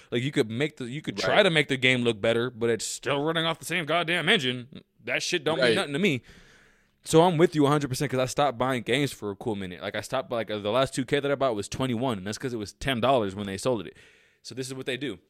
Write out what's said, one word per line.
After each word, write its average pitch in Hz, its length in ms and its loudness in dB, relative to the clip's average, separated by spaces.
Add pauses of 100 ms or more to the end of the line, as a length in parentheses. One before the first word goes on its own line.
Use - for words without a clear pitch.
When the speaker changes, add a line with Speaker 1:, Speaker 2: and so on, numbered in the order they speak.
Speaker 1:
Like, 123 120 0
you 139 100 -2
could 123 180 0
make 139 280 -2
the, 127 80 -8
you 131 160 -8
could 110 160 -8
try 123 200 2
Speaker 2:
Right. 208 60 8
Speaker 1:
to 190 60 6
make 151 180 2
the 139 80 0
game 127 280 4
look 113 180 2
better, 117 280 2
but 117 200 -2
it's 113 160 0
still 143 360 -4
running 165 240 -2
off 165 140 -2
the - 60 -16
same 170 200 -2
goddamn 165 440 0
engine. 127 540 0 (200)
That 127 180 -4
shit 170 220 -2
don't 151 140 0
mean 131 80 2
Speaker 2:
Right. 117 100 4
Speaker 1:
nothing 156 180 -2
to 143 60 -2
me. 165 220 2 (840)
So 160 200 6
I'm 180 140 4
with 170 180 4
you 147 100 6
a 135 40 4
hundred 143 200 2
percent 131 200 -2
'cause 127 120 0
I 127 40 2
stopped 127 320 0
buying 123 260 -2
games 135 280 0
for 104 200 -8
a 98 40 -8
cool 107 220 -4
minute. 90 240 -8
Like, 101 140 -6
I 104 60 -4
stopped, 131 300 -6
like, 113 180 -2
uh, 107 100 -4
the 101 120 -2
last 131 240 2
two 135 80 -2
K 143 160 0
that 139 100 -2
I 139 60 2
bought 131 180 0
was 101 140 -4
twenty-one, 123 520 -2
and 92 60 -12
that's 104 120 -6
'cause 127 160 -6
it 117 40 -6
was 104 140 -8
ten 127 300 -4
dollars 113 340 2
when 101 120 -6
they 95 100 -6
sold 113 280 -2
it. - 120 -16 (460)
So 113 120 -16
this 127 120 -8
is 135 60 -10
what 131 120 -12
they 131 100 -4
do. 123 240 -8 (100)